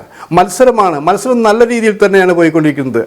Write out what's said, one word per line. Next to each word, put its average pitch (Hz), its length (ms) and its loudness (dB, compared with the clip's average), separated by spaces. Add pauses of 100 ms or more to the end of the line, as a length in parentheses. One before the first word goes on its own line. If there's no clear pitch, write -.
(360)
മത്സരമാണ്. 202 600 0 (100)
മത്സരം 202 400 -2
നല്ല 226 260 2
രീതിയിൽ 226 300 0
തന്നെയാണ് 190 360 2
പോയിക്കൊണ്ടിരിക്കുന്നത്. 147 680 0